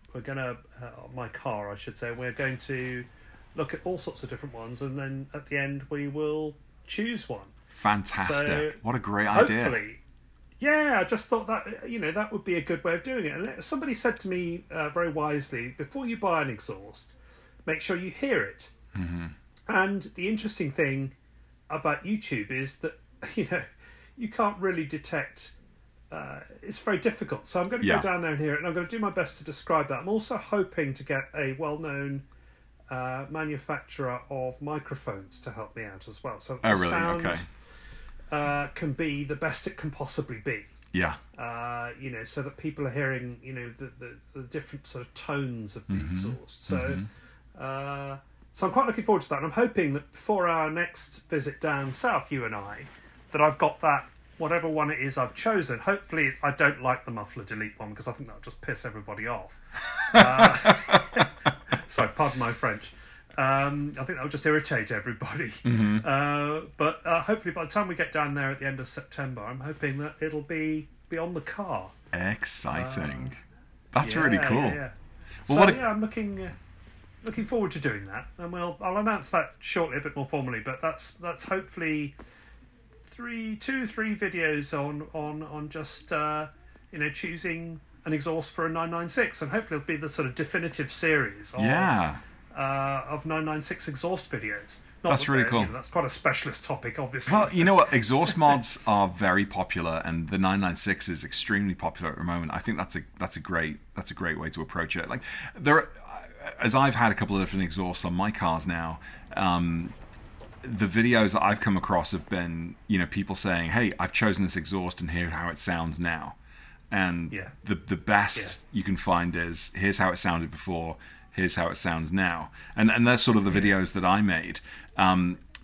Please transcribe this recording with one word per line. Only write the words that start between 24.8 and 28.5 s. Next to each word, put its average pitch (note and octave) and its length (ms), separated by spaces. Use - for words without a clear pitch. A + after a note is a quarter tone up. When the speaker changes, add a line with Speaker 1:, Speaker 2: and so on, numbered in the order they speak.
Speaker 1:
detect, - 680
uh, C#2 280
it's - 180
very G3+ 180
difficult. - 500
So F3+ 140
I'm F#3+ 60
gonna A3+ 160
Speaker 2:
Yeah. F#3 120
Speaker 1:
go - 140
down F3+ 120
there D#3+ 100
and D3 80
hear D3+ 140